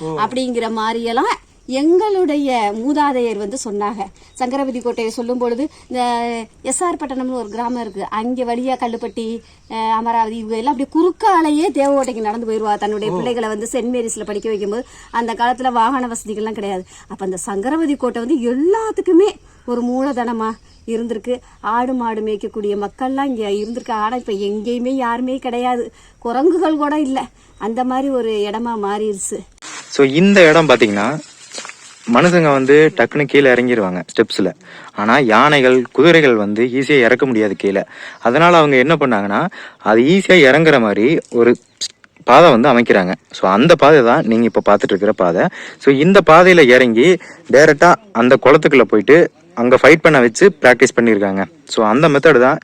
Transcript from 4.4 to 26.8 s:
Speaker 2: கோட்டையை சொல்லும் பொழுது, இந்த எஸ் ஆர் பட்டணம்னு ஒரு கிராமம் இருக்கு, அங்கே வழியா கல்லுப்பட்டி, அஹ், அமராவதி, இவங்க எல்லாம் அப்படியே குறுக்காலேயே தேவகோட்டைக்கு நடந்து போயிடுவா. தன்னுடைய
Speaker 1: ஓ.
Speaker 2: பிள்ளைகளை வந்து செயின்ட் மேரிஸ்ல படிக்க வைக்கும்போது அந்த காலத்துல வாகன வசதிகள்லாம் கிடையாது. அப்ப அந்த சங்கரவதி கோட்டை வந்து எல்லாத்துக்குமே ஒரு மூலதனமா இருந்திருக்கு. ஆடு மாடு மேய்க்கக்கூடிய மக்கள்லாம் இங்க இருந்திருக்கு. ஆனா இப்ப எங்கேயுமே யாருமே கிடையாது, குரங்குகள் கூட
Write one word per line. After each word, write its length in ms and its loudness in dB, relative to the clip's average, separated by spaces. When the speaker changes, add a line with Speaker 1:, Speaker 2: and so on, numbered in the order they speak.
Speaker 2:
கோட்டையை 320 -6
சொல்லும் 260 -6
பொழுது, 300 -4
இந்த 140 -6
எஸ் 220 -6
ஆர் 120 -4
பட்டணம்னு 360 -8
ஒரு 160 -8
கிராமம் 320 -6
இருக்கு, 300 -10
அங்கே 340 -6
வழியா 320 -4
கல்லுப்பட்டி, 640 -10
அஹ், 220 -6
அமராவதி, 460 -2
இவங்க 200 -8
எல்லாம் 200 -4
அப்படியே 140 -6
குறுக்காலேயே 840 0
தேவகோட்டைக்கு 460 -2
நடந்து 260 -6
போயிடுவா. 320 -4
தன்னுடைய 340 -6
Speaker 1:
ஓ. 40 -6
Speaker 2:
பிள்ளைகளை 320 -4
வந்து 180 -8
செயின்ட் 300 -4
மேரிஸ்ல 280 -8
படிக்க 240 -8
வைக்கும்போது 380 -6
அந்த 240 -6
காலத்துல 380 -4
வாகன 360 -2
வசதிகள்லாம் 440 -10
கிடையாது. 320 -8
அப்ப 160 -14
அந்த 120 -6
சங்கரவதி 600 -4
கோட்டை 280 -6
வந்து 280 -2
எல்லாத்துக்குமே 760 0
ஒரு 160 -4
மூலதனமா 680 -4
இருந்திருக்கு. 540 -8
ஆடு 340 -4
மாடு 260 -6
மேய்க்கக்கூடிய 560 -6
மக்கள்லாம் 480 -6
இங்க 240 -6
இருந்திருக்கு. 420 -8
ஆனா 260 -4
இப்ப 160 -8
எங்கேயுமே 640 -6
யாருமே 420 -4
கிடையாது, 540 -6
குரங்குகள் 580 -2
கூட 240 -2